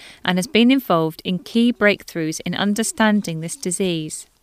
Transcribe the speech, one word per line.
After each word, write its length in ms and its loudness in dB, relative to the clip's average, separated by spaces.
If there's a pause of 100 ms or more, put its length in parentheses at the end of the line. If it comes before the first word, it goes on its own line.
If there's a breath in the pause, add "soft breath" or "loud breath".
(260 loud breath)
and 120 0
has 100 -2
been 240 6
involved 520 0
in 160 -4
key 320 0
breakthroughs 720 -2
in 100 -6
understanding 840 0
this 160 -10
disease. 720 -4 (160)